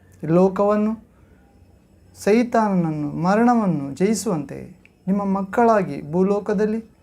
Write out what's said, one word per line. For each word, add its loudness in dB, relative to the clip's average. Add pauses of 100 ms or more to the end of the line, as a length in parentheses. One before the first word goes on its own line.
(240)
ಈ -6
ಲೋಕವನ್ನು, 2 (1120)
ಸೈತಾನನನ್ನು, 2
ಮರಣವನ್ನು 0
ಜಯಿಸುವಂತೆ -4 (300)
ನಿಮ್ಮ -2
ಮಕ್ಕಳಾಗಿ 0
ಭೂಲೋಕದಲ್ಲಿ -2 (180)